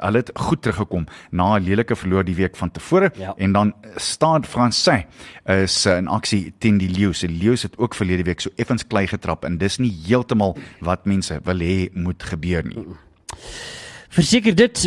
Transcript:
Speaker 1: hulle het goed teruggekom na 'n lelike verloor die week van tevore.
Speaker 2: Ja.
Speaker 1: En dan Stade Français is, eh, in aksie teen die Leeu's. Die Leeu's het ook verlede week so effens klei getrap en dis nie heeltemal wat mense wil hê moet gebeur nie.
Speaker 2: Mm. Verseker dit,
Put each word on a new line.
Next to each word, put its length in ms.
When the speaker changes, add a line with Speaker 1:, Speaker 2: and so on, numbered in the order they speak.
Speaker 1:
hulle 160
het 160
goed 280
teruggekom 440
na 260
'n 80
lelike 320
verloor 280
die 100
week 220
van 140
tevore. 460
Speaker 2:
Ja. 220
Speaker 1:
En 140
dan 200
Stade 520
Français 560
is, 400
eh, 120
in 100
aksie 500
teen 200
die 100
Leeu's. 320
Die 80
Leeu's 340
het 160
ook 160
verlede 300
week 160
so 160
effens 300
klei 200
getrap 380
en 140
dis 200
nie 140
heeltemal 500
wat 260
mense 380
wil 140
hê 360
moet 280
gebeur 420
nie. 140
Speaker 2:
Mm. 180
Verseker 400
dit, 240